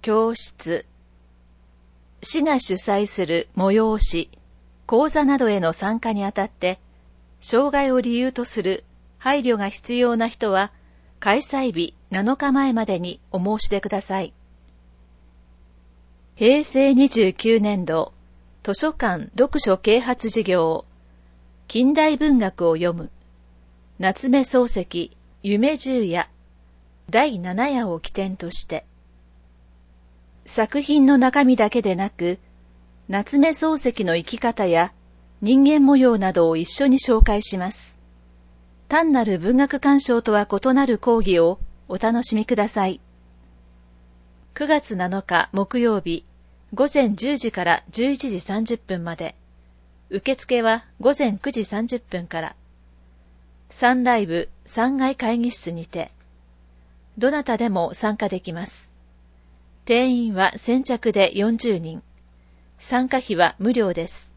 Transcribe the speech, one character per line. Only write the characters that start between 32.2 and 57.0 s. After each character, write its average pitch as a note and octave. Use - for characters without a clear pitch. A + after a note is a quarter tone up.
夏 G3+
目 D4+
漱 D#4
石 A#3
の E3+
生 E3+
き A3+
方 A3+
や E3+
人 C4
間 C#4+
模 C#4
様 B3+
な F#3+
ど E3+
を E3
一 E3
緒 -
に C4
紹 A3+
介 G#3
し G3
ま F3+
す。 -
単 D#4
な B3
る G3
文 G3+
学 C#4
鑑 C#4
賞 A#3
と A3+
は G#3
異 B3+
な C#4
る A#3+
講 A#3
義 F#3
を E3+
お F#3
楽 A#3
し A3
み G#3+
く B3
だ -
さ G3
い。 F#3+
九 D4
月 D4
七 F3+
日 -
木 G3
曜 A3
日、 E3+
午 B3+
前 B3+
十 B3
時 A3+
か F3+
ら E3+
十 B3+
一 C4
時 F#3
三 G#3
十 A#3
分 F3
ま E3+
で。 -
受 G3+
付 A#3+
は A3+
午 C#4
前 A#3
九 C#4
時 A3+
三 A3
十 B3
分 F3
か E3
ら。 -
三 B3+
ラ A#3+
イ G3+
ブ E3
三 C4
階 C4
会 A#3+
議 A#3+
室 -
に E3
て。 -